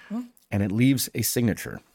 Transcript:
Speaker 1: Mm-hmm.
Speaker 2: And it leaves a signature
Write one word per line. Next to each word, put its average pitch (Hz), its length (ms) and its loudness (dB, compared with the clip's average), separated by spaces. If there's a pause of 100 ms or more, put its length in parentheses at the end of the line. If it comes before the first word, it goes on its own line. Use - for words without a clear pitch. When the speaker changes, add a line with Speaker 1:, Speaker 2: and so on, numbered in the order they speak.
(120)
Speaker 1:
Mm-hmm. 233 100 -6 (300)
Speaker 2:
And 101 100 0
it 101 100 0
leaves 123 440 2
a 117 80 -2
signature - 580 -2 (140)